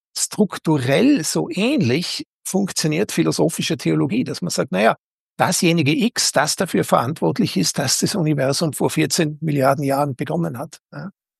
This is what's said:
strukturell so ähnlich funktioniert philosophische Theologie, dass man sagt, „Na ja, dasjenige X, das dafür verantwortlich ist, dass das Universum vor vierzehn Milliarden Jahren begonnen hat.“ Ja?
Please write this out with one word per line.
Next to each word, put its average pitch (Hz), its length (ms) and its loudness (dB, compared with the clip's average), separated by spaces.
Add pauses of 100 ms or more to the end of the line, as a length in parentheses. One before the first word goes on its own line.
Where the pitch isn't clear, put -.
(160)
strukturell 160 1080 2
so 156 260 -2
ähnlich 180 720 0 (220)
funktioniert 185 680 -2
philosophische 160 640 0
Theologie, 156 480 0
dass 156 180 -8
man 170 80 -4
sagt, - 220 -2
„Na 185 100 0
ja, 220 140 4 (420)
dasjenige 165 540 2
X, 240 400 0
das 147 240 2
dafür 185 280 0
verantwortlich 160 720 0
ist, 180 220 -2
dass 139 220 0
das - 140 0
Universum 147 580 0
vor 143 180 0
vierzehn 156 500 0
Milliarden 143 440 2
Jahren 139 320 0
begonnen 151 420 -4
hat.“ 143 220 -12 (120)
Ja? 160 180 -12 (300)